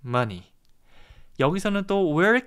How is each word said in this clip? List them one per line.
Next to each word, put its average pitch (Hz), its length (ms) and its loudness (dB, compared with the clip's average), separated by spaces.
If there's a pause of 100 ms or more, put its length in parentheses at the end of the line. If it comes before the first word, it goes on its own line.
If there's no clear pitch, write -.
money?" 120 480 -4 (880)
여기서는 196 460 0
또 190 300 0
"Where 214 300 4